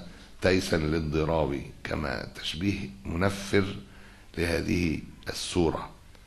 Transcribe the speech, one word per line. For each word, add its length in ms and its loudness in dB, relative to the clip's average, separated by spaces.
تيسا 340 4
للضراب، 840 2
كما 520 -4
تشبيه 540 -2
منفر 680 2
لهذه 600 2
السورة. 600 2